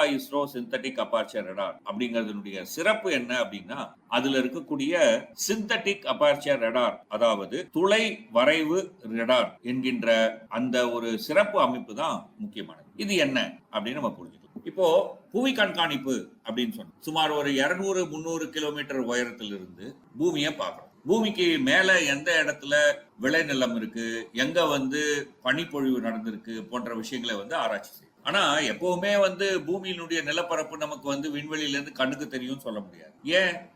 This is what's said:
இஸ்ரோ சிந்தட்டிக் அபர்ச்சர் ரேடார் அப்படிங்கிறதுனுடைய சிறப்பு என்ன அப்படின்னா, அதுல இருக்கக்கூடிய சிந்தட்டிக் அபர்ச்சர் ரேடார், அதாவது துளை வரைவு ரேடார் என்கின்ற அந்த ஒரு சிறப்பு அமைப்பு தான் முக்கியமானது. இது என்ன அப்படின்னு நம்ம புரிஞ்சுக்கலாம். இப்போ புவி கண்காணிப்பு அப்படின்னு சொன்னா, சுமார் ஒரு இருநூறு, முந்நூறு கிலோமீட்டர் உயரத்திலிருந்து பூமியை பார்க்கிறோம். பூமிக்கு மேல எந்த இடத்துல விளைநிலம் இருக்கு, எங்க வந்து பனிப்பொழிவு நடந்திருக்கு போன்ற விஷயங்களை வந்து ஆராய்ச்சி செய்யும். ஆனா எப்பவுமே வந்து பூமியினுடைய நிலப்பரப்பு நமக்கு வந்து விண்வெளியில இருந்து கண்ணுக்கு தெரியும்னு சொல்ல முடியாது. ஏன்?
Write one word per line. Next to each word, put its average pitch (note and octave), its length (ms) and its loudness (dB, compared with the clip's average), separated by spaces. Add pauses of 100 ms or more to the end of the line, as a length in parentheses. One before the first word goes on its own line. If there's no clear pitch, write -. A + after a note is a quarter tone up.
இஸ்ரோ C#3 380 -2
சிந்தட்டிக் B2+ 540 -6
அபர்ச்சர் G#2+ 460 -2
ரேடார் F#2+ 340 -6
அப்படிங்கிறதுனுடைய G#2 840 -6
சிறப்பு G3+ 440 0
என்ன B2 280 -2
அப்படின்னா, G#2 400 -6 (300)
அதுல C3 300 2
இருக்கக்கூடிய C3+ 600 -2 (380)
சிந்தட்டிக் G#3 680 -2
அபர்ச்சர் C#3 560 2
ரேடார், A2+ 360 2 (100)
அதாவது G#2+ 480 2 (140)
துளை G3+ 320 4 (280)
வரைவு D3+ 480 4 (300)
ரேடார் A2+ 420 2 (120)
என்கின்ற A#2+ 540 2 (340)
அந்த A#2+ 260 0 (120)
ஒரு A#2 300 -2
சிறப்பு G3+ 420 2
அமைப்பு B2 340 0
தான் C#3 240 -2 (180)
முக்கியமானது. G2+ 600 -12
இது G3+ 200 -2
என்ன C3+ 220 2 (280)
அப்படின்னு A2+ 340 -6
நம்ம A#2 120 -2
புரிஞ்சுக்கலாம். - 540 -18
இப்போ F3 220 2 (400)
புவி B3+ 240 2
கண்காணிப்பு C#3+ 640 0 (260)
அப்படின்னு A2+ 340 -2
சொன்னா, - 240 -14
சுமார் D#3 320 0
ஒரு C#3+ 220 0
இருநூறு, F#3 520 2
முந்நூறு D#3+ 440 -6
கிலோமீட்டர் D3 540 -4
உயரத்திலிருந்து A2 840 -4 (280)
பூமியை D3+ 380 0
பார்க்கிறோம். F#2 320 -8 (200)
பூமிக்கு G3+ 400 2 (160)
மேல E3 280 4 (160)
எந்த C#3+ 300 0
இடத்துல D3 400 0 (440)
விளைநிலம் C3+ 580 2
இருக்கு, A2+ 300 -4 (280)
எங்க D3 320 0
வந்து C#3+ 340 0 (400)
பனிப்பொழிவு C3+ 600 0
நடந்திருக்கு A2+ 540 -6 (100)
போன்ற A#2 300 -8
விஷயங்களை A#2 420 -6
வந்து G#2+ 200 -8
ஆராய்ச்சி A2 360 -4
செய்யும். - 300 -20
ஆனா F#3+ 200 2 (220)
எப்பவுமே F3+ 540 0
வந்து F#3+ 280 2 (140)
பூமியினுடைய E3+ 600 -4
நிலப்பரப்பு D#3 560 -2
நமக்கு D3 300 -6
வந்து C#3 220 -2
விண்வெளியில D3 460 -4
இருந்து C#3+ 220 -6
கண்ணுக்கு C3+ 300 -2
தெரியும்னு C3 380 -8
சொல்ல G#2+ 140 -6
முடியாது. E2+ 340 -16 (180)
ஏன்? F3+ 240 2 (200)